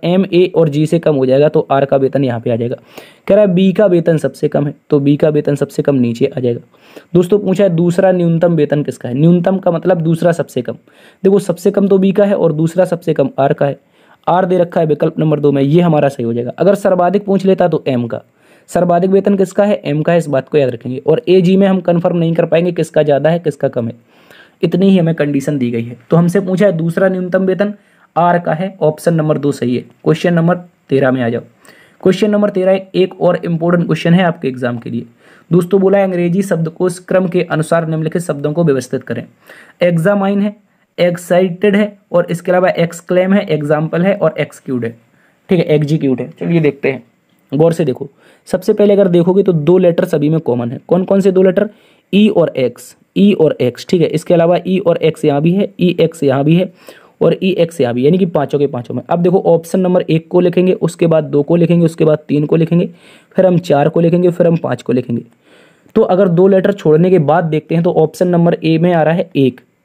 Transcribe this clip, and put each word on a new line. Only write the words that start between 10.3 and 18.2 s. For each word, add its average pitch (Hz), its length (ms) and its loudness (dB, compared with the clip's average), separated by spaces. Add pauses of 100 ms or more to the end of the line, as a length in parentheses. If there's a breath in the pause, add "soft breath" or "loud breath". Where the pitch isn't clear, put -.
सबसे 139 280 -6
कम। 117 160 -8 (460 soft breath)
देखो 196 180 4
सबसे 190 300 -2
कम 202 160 0
तो 196 100 2
B 190 140 2
का 202 140 2
है 202 100 0
और 165 180 0
दूसरा 165 320 0
सबसे 170 280 -4
कम 139 160 -2 (100)
आर 139 140 2
का 147 120 -2
है, 139 140 -4 (480 soft breath)
R 180 180 2
दे 185 120 0
रखा 175 240 0
है 165 60 0
विकल्प 151 320 -2
नंबर 151 200 0
दो 143 120 2
में, 139 100 0
ये 143 200 2
हमारा 151 280 2
सही - 160 -6
हो 113 80 -2
जाएगा। 120 240 -6
अगर 196 200 2
सर्वाधिक 185 480 0
पूछ 190 200 -2
लेता 185 220 2
तो 165 220 -2
एम 120 180 -2
का, 113 140 -10 (480 soft breath)